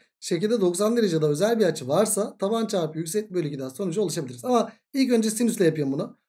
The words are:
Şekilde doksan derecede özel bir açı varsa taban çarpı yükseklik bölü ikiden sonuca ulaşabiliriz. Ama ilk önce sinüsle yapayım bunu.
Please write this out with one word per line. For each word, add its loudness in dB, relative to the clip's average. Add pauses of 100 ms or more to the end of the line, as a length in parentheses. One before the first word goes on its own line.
(200)
Şekilde -2
doksan 2
derecede 2
özel 2
bir 6
açı -2
varsa 0
taban -2
çarpı -2
yükseklik -6
bölü 0
ikiden -8
sonuca -4
ulaşabiliriz. -6
Ama 2 (220)
ilk 2
önce 2
sinüsle 2
yapayım 2
bunu. -6 (100)